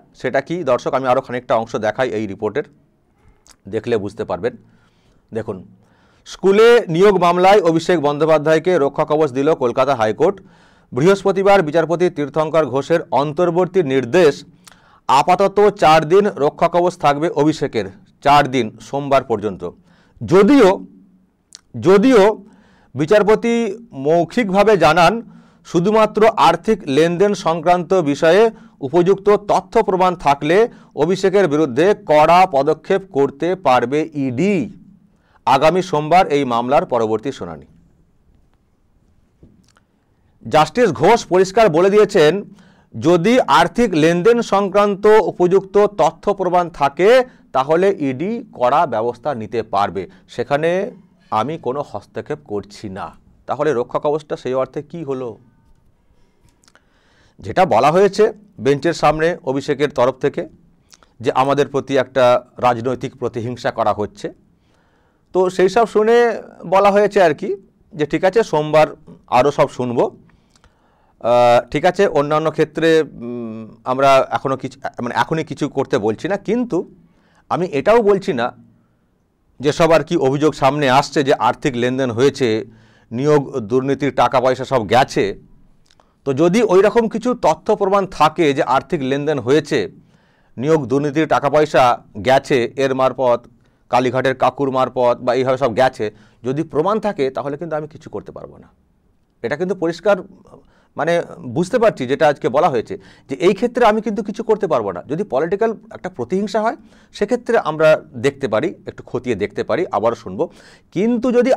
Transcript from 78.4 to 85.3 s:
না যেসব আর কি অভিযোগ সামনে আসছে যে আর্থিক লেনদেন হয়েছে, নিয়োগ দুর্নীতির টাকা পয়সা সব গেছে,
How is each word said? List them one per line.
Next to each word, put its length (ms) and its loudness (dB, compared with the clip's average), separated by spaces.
না 60 -2
যেসব 320 0
আর 160 4
কি 80 -4
অভিযোগ 380 0
সামনে 360 0
আসছে 380 0
যে 60 4
আর্থিক 240 -2
লেনদেন 280 -2
হয়েছে, 380 0
নিয়োগ 320 0
দুর্নীতির 540 -2
টাকা 260 0
পয়সা 240 -2
সব 180 -2
গেছে, 300 2